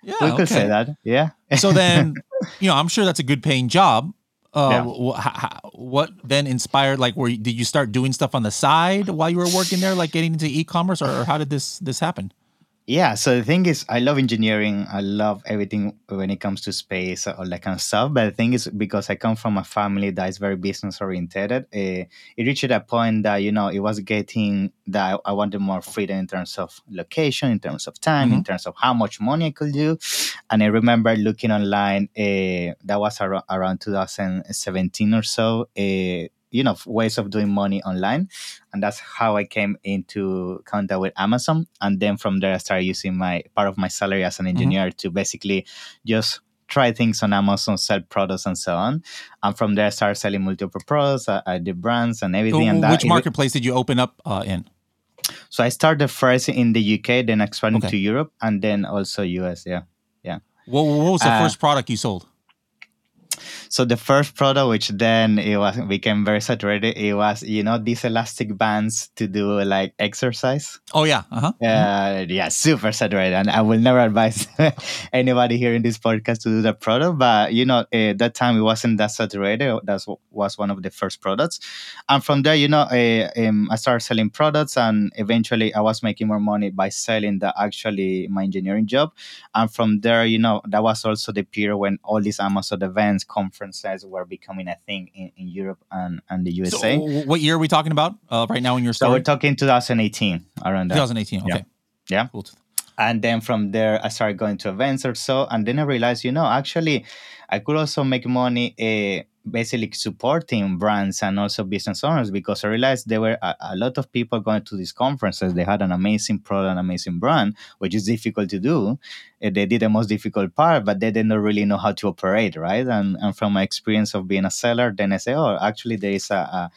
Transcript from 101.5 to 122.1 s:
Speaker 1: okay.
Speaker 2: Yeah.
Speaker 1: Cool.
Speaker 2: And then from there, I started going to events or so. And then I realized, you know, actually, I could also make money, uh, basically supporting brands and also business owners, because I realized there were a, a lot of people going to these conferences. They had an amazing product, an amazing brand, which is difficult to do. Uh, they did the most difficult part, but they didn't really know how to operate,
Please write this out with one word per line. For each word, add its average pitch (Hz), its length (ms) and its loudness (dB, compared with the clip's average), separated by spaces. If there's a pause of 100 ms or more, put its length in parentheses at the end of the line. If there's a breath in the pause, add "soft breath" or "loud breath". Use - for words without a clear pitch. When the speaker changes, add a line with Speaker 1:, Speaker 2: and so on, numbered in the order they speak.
Speaker 1:
okay. 92 100 -2 (460)
Speaker 2:
Yeah. 104 160 0
Speaker 1:
Cool. 101 200 -14 (520)
Speaker 2:
And 113 240 0
then 117 180 0
from 107 300 -2
there, 110 340 2
I 107 40 -4
started 107 300 -2
going 104 200 -2
to 104 120 -4
events 131 360 -2
or 120 80 -2
so. 131 360 0
And 113 140 0
then 123 140 0
I 151 40 0
realized, 120 420 0
you 127 80 0
know, 156 120 2
actually, 143 600 0 (420 loud breath)
I 107 120 -2
could 147 160 -2
also 151 260 0
make 127 240 0
money, 123 520 0
uh, 107 440 0 (280)
basically 117 420 -4
supporting 110 840 -2
brands 101 420 0
and 101 200 -2
also 101 240 -2
business 95 400 -6
owners, 139 260 0
because 98 320 -4
I 104 60 -2
realized 123 400 0
there 110 120 0
were 110 220 0
a, 90 180 -4
a 92 160 -10
lot 123 220 -2
of - 140 -8
people 117 260 -2
going 107 240 -2
to 107 140 -12
these 92 160 -8
conferences. 98 640 -2
They 87 100 0
had 101 180 0
an 92 80 0
amazing 101 500 0
product, 95 300 -2
an 90 80 -2
amazing 90 400 -4
brand, 113 380 2 (220 loud breath)
which 92 160 -4
is 101 120 -2
difficult 107 440 -2
to 98 100 -4
do. 127 400 0 (420 loud breath)
Uh, 107 100 -2
they 101 140 2
did 107 160 2
the 110 60 4
most 110 180 2
difficult 98 480 -2
part, 147 300 4
but 101 160 0
they 113 100 0
didn't 110 220 2
really 104 320 2
know 101 120 2
how 101 140 0
to 98 160 -4
operate, 95 480 0